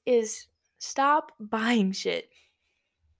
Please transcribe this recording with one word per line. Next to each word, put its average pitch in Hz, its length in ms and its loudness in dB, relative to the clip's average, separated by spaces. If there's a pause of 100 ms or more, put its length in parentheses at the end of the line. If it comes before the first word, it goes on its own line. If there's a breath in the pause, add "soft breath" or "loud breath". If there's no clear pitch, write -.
is 226 420 0 (320)
stop 294 600 0
buying 220 520 0
shit. - 360 -4 (920)